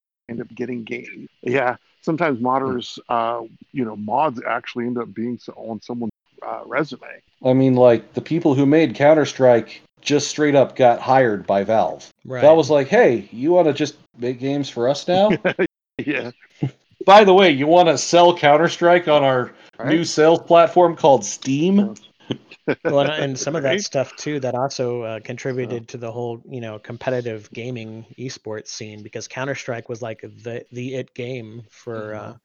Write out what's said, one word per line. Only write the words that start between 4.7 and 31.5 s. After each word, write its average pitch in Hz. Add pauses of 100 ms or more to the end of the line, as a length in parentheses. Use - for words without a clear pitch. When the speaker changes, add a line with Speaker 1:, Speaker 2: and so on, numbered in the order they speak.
Speaker 1:
end 123
up 107
being 117
so-, -
on 113
someone's, 117 (340)
uh, 113
resume. 143 (220)
Speaker 2:
I 131
mean, 131
like, 120
the 120
people 160
who 139
made 147
Counter-Strike 131 (200)
just 143
straight 147
up 127
got 120
hired 123
by 101
Valve. 98 (160)
Speaker 3:
Right. 127
Speaker 2:
Valve 156
was 143
like, 143
"Hey, 143
you 131
wanna 170
just 143 (200)
make 120
games 139
for 120
us 143
now?" 190 (120)
Speaker 1:
<laughs> 180 (320)
Yeah. 131 (300)
Speaker 2:
<laughs> -
"By 208
the 185
way, 185
you 139
wanna 165
sell 175
Counter-Strike 165
on 147
our 127 (260)
Speaker 1:
Right. 123
Speaker 2:
new 160
sales 160
platform 170
called 131
Steam?" 160
Speaker 1:
Yeah. 202 (920)
Speaker 3:
Well, 143
and, 151
and 135
some 147
of 151
that 135
Speaker 1:
<laughs> -
Right? 202
Speaker 3:
stuff, -
too, 151
that 123
also, 123
uh, 110
contributed 120
Speaker 1:
So. -
Speaker 3:
to 127
the 117
whole, 117
you 131
know, 107
competitive 120
gaming 113 (120)
esports 110
scene, 107
because 110
Counter-Strike 131
was, 117
like, 113
the, 110
the 123
it 127
game 120